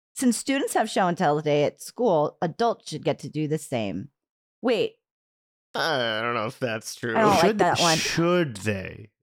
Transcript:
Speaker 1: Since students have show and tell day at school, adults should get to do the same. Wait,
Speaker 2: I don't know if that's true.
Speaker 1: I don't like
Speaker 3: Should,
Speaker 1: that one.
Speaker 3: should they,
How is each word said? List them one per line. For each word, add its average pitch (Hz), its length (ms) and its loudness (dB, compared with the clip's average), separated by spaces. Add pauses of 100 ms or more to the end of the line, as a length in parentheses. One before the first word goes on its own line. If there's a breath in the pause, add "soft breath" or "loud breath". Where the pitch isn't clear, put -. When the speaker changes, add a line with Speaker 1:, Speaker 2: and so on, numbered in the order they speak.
(160)
Speaker 1:
Since 247 200 2
students 277 380 -2
have 220 160 2
show 196 180 0
and 170 100 0
tell 151 220 2
day 147 240 2
at - 180 -2
school, 165 600 0
adults 196 500 -2
should 143 140 -8
get 147 140 -2
to 143 100 -12
do 151 180 -4
the 151 100 -2
same. 107 520 -6 (520)
Wait, 226 340 0 (800)
Speaker 2:
I 123 460 0
don't 120 120 -2
know 110 140 -2
if 120 120 -10
that's 113 360 -6
true. 120 200 -4
Speaker 1:
I 226 60 4
don't 214 100 6
like 175 100 4
Speaker 3:
Should, 208 180 4
Speaker 1:
that 175 200 2
one. 165 180 4
Speaker 3:
should 170 600 0
they, 95 520 -6 (140)